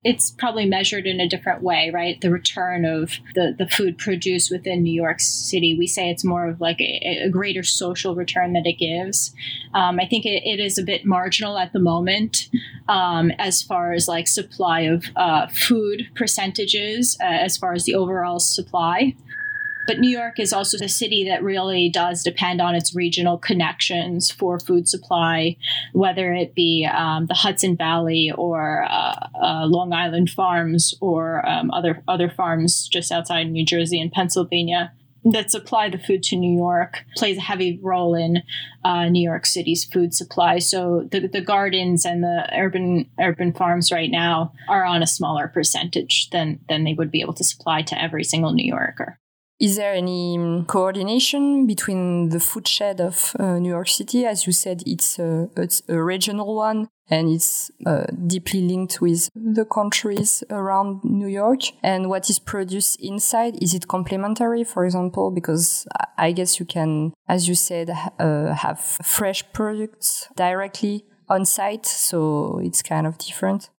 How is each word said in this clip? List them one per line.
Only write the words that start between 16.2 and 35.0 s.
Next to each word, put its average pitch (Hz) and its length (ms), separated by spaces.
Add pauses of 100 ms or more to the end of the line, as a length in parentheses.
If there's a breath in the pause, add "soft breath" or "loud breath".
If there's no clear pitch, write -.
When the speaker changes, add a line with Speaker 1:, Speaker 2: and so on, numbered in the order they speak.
Speaker 1:
uh, 190 60
as 175 320
far 180 160
as 175 100
the 185 100
overall 180 460
supply. 180 720 (720 loud breath)
But 226 120
New 247 120
York 233 280
is 208 140
also 196 260
the 196 120
city 185 340
that 190 180
really 190 460
does 175 340
depend 180 380
on 175 160
its 170 180
regional 175 440
connections 175 920
for 175 300
food 175 260
supply, 165 720 (380 loud breath)
whether 185 380
it 175 220
be, 165 320
um, 160 400
the - 80
Hudson 190 420
Valley 165 540
or, 156 580
uh, - 260 (280)
uh, 160 240
Long 175 260
Island 170 380
farms 170 680
or, 165 480
um, 165 240
other, 170 340
other 175 220
farms 170 600
just 170 220
outside 165 400
New 160 140
Jersey 170 360
and 165 120
Pennsylvania 175 800 (320)